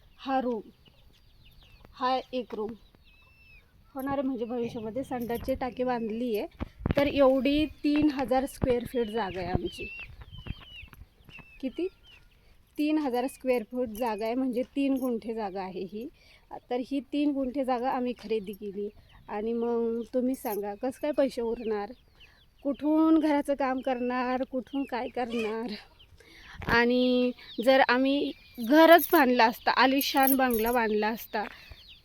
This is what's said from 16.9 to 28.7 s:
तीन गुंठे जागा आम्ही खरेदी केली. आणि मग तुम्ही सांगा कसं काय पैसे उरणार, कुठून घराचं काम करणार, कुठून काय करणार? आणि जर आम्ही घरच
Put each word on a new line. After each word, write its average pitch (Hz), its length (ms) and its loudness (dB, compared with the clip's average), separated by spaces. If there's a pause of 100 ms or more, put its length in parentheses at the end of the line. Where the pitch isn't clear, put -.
तीन 294 320 -2
गुंठे 269 340 -2
जागा 247 240 -2
आम्ही 254 300 -2
खरेदी 208 340 -6
केली. 202 360 -8 (380)
आणि 214 260 -4
मग 233 480 -2 (120)
तुम्ही 254 220 0
सांगा 202 400 -6
कसं 254 260 -6
काय 302 100 -2
पैसे 277 300 0
उरणार, 220 500 -4 (720)
कुठून 311 560 4
घराचं 285 360 2
काम 262 240 -2
करणार, 247 720 -2
कुठून 262 320 -4
काय 240 240 -6
करणार? 233 640 -4 (960)
आणि 247 640 4 (340)
जर 262 220 8
आम्ही 269 440 2 (280)
घरच 311 520 8